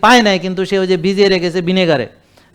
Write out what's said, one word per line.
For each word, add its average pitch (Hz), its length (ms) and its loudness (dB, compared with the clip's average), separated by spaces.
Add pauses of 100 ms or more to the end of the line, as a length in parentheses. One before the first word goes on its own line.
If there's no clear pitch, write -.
পায় 240 220 4
নাই, 196 160 0
কিন্তু 185 260 -6
সে 196 140 -2
ওই 190 80 -2
যে 185 100 0
ভিজিয়ে 190 320 0
রেখেছে 180 320 -2
ভিনেগারে, 165 460 0 (480)